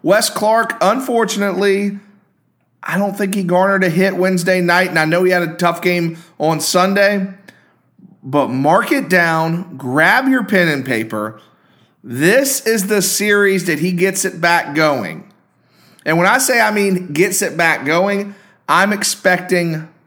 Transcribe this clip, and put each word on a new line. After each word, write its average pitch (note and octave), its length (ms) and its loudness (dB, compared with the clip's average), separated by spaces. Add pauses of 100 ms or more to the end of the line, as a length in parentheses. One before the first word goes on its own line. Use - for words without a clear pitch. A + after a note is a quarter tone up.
Wes G3+ 260 2
Clark, A3+ 520 0
unfortunately, G3+ 1160 0 (840)
I D#3+ 140 -6
don't G3+ 200 -2
think G3+ 160 -2
he G3+ 100 -2
garnered F#3 400 2
a F3+ 60 2
hit F#3+ 280 0
Wednesday F#3 440 0
night, F3 280 2
and D#3+ 100 0
I D#3 60 2
know E3+ 180 2
he F#3 80 4
had F3 120 2
a E3 120 -6
tough F3 260 0
game E3+ 360 -2 (200)
on D#3 220 -2
Sunday, G3 720 0 (880)
but C3+ 260 0
mark D3 440 2
it C4 180 -2
down, E3 680 0
grab D#3+ 500 2
your C4 160 2
pen F3+ 240 2
and C#3+ 160 -2
paper. A2 560 -4 (640)
This G3 600 0
is A3 220 0
the G#3+ 140 0
series G3+ 640 0
that D3+ 140 -2
he F3 120 0
gets F#3 340 -2
it F3 160 -6
back E3+ 340 0
going. B2+ 560 -2 (720)
And D#3+ 140 0
when F3+ 80 2
I A#3 100 2
say, B3+ 240 0
I G#3+ 80 2
mean, F#3+ 440 -2
gets F#3+ 280 0
it E3 160 -4
back D#3+ 280 0
going, G3 500 -2 (340)
I'm F#3+ 240 4
expecting F3 920 -2 (200)